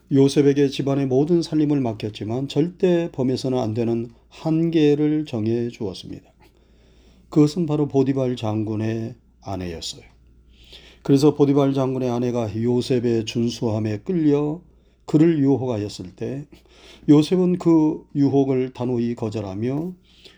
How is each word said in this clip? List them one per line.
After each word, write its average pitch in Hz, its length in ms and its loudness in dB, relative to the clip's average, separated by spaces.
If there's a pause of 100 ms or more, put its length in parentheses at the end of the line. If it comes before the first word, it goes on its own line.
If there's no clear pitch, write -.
(120)
요셉에게 139 580 4
집안의 139 380 -2
모든 151 340 2
살림을 151 400 0
맡겼지만 113 640 -6
절대 170 640 0
범해서는 127 460 -2
안 110 160 -2
되는 117 380 -2 (180)
한계를 151 960 0
정해 117 440 -4
주었습니다. - 640 -12 (1000)
그것은 151 320 2
바로 147 220 0
보디발 135 480 0
장군의 110 800 -4 (260)
아내였어요. 90 640 -10 (1000)
그래서 143 320 4
보디발 139 400 2
장군의 131 340 -2
아내가 120 480 -2
요셉의 120 720 0
준수함에 110 760 -4
끌려 151 600 0 (440)
그를 160 340 4
유혹하였을 113 760 -2
때, 131 300 -10 (640)
요셉은 180 480 4
그 160 480 2 (100)
유혹을 135 580 2
단호히 120 420 -2
거절하며 113 800 -6 (420)